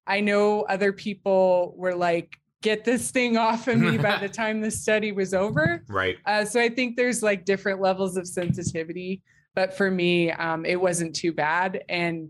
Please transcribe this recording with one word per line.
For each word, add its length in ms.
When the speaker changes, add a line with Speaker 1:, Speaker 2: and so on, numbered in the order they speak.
Speaker 1:
I 140
know 500
other 240
people 840
were 180
like, 420
"Get 240
this 260
thing 260
off 300
of 120
me," 180
by 200
Speaker 2:
<laughs> 40
Speaker 1:
the 80
time 320
the 100
study 400
was 220
over. 560
Speaker 2:
Right. 360
Speaker 1:
Uh, 200
so 160
I 80
think 260
there's, 260
like, 220
different 380
levels 360
of 100
sensitivity. 960
But 220
for 140
me, 420
um, 340
it 140
wasn't 360
too 180
bad. 560
And 400